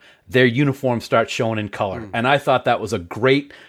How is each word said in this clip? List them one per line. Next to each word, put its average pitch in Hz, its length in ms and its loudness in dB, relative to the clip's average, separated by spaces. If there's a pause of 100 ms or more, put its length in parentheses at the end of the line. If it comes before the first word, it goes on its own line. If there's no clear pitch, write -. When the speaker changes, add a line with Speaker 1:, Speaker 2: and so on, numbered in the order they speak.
(280)
Speaker 1:
their 123 180 4
uniform 127 540 0
starts 117 320 0
showing 113 260 -2
in 107 100 -6
color. 101 320 -6
Speaker 2:
Mm. 104 140 -14
Speaker 1:
And 117 140 -2
I 143 100 4
thought 131 260 0
that 120 160 0
was 104 120 -6
a 113 60 -2
great, 131 540 0 (160)